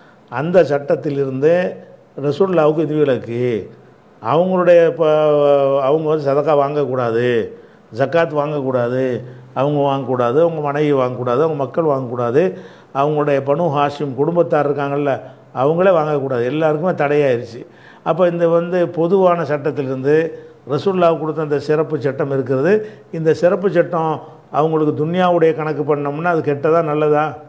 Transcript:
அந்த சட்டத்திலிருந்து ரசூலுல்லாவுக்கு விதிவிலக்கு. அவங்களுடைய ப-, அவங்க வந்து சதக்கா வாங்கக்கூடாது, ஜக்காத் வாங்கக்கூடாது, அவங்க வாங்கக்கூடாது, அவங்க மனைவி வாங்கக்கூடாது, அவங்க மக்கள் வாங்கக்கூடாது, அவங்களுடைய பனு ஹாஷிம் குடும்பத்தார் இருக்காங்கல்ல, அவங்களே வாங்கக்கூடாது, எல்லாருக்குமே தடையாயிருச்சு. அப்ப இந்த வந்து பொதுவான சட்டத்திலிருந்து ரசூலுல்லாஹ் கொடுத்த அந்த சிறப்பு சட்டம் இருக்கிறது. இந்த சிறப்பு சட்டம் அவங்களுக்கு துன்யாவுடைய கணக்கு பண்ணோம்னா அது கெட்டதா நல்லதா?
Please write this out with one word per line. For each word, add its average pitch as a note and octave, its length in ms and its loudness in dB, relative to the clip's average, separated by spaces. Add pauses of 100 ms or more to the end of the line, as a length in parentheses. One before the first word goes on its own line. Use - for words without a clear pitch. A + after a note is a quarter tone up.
(300)
அந்த E3 340 2
சட்டத்திலிருந்து C#3+ 1120 0 (460)
ரசூலுல்லாவுக்கு D#3 540 2
விதிவிலக்கு. B2 920 -2 (560)
அவங்களுடைய F3 640 4
ப-, D3+ 920 2
அவங்க D3+ 280 0
வந்து D3 240 0
சதக்கா D3 220 2
வாங்கக்கூடாது, B2 920 0 (500)
ஜக்காத் D3+ 360 0
வாங்கக்கூடாது, C3 920 -2 (300)
அவங்க C#3+ 260 0
வாங்கக்கூடாது, C3 640 0
அவங்க E3 200 0
மனைவி D3 380 0
வாங்கக்கூடாது, B2 420 0
அவங்க D#3+ 140 0
மக்கள் C#3+ 300 -2
வாங்கக்கூடாது, C3+ 720 0 (340)
அவங்களுடைய D3 460 0
பனு C#3+ 280 0
ஹாஷிம் C#3+ 480 -2
குடும்பத்தார் D3+ 560 0
இருக்காங்கல்ல, C#3+ 500 -2 (340)
அவங்களே E3 340 2
வாங்கக்கூடாது, C#3+ 540 0
எல்லாருக்குமே D#3 500 0
தடையாயிருச்சு. C#3 720 0 (380)
அப்ப E3 240 2
இந்த E3+ 200 0
வந்து F3 420 0
பொதுவான F3 540 2
சட்டத்திலிருந்து C#3+ 880 -2 (400)
ரசூலுல்லாஹ் E3+ 500 0
கொடுத்த D#3 220 -4
அந்த D3 180 -2
சிறப்பு D3+ 420 -2
சட்டம் C#3 300 -2
இருக்கிறது. C#3 580 0 (220)
இந்த D#3+ 220 0
சிறப்பு F3+ 380 2
சட்டம் D#3+ 500 0 (300)
அவங்களுக்கு D3+ 540 0
துன்யாவுடைய E3+ 500 2
கணக்கு D3+ 400 -2
பண்ணோம்னா C#3+ 280 -6
அது D#3 300 0
கெட்டதா D#3+ 300 0
நல்லதா? D3+ 540 0 (120)